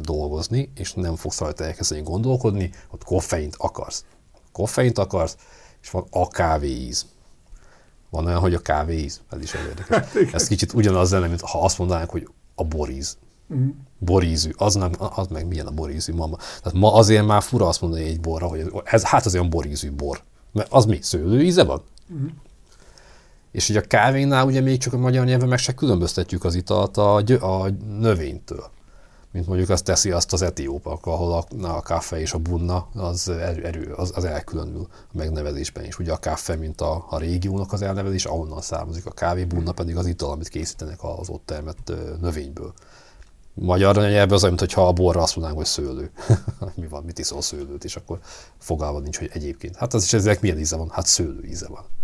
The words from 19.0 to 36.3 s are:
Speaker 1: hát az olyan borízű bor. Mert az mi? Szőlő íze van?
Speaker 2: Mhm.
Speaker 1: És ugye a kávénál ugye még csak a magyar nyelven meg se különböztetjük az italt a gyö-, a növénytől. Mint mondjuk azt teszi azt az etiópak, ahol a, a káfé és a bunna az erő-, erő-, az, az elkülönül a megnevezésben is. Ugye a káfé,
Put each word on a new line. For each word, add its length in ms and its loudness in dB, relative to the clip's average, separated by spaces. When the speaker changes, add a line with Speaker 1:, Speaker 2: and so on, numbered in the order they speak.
Speaker 1:
hát 220 4
az 80 0
olyan 160 2
borízű 420 -2
bor. 300 -6
Mert 220 -2
az 120 8
mi? 160 2
Szőlő 420 2
íze 200 6
van? 180 0
Speaker 2:
Mhm. 180 -8
Speaker 1:
És 180 -2
ugye 100 2
a 80 0
kávénál 580 6
ugye 160 4
még 180 4
csak 140 -2
a 40 0
magyar 280 4
nyelven 220 4
meg 120 4
se 140 -2
különböztetjük 720 0
az 120 2
italt 420 0
a 280 6
gyö-, 180 4
a 260 0
növénytől. 680 0
Mint 160 -4
mondjuk 220 2
azt 140 2
teszi 280 2
azt 220 0
az 80 0
etiópak, 640 -4
ahol 280 0
a, 60 -6
a 140 -4
káfé 400 -4
és 120 -4
a 40 -2
bunna 580 -2
az 340 -4
erő-, 360 -4
erő-, 280 -8
az, 220 -4
az 80 -4
elkülönül 680 -6
a 160 -20
megnevezésben 680 -6
is. 140 -10
Ugye 120 -4
a 60 -2
káfé, 380 -4